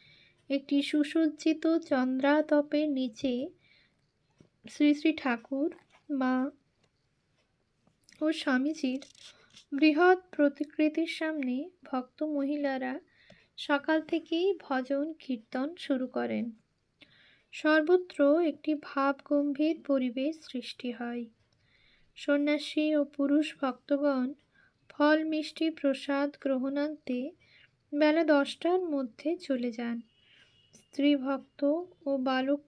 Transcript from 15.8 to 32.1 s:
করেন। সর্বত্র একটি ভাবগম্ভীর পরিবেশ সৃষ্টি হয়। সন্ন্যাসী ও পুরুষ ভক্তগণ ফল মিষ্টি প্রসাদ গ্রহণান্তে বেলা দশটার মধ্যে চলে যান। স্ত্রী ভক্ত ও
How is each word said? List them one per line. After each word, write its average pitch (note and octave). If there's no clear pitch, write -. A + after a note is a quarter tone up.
করেন। A#3
সর্বত্র D#4
একটি D4+
ভাবগম্ভীর C#4+
পরিবেশ C4
সৃষ্টি -
হয়। A#3+
সন্ন্যাসী D4
ও D4
পুরুষ C#4+
ভক্তগণ C4+
ফল D#4
মিষ্টি D#4+
প্রসাদ C#4+
গ্রহণান্তে C4+
বেলা D4+
দশটার D#4
মধ্যে D4
চলে B3
যান। A#3
স্ত্রী C#4+
ভক্ত C4+
ও C#4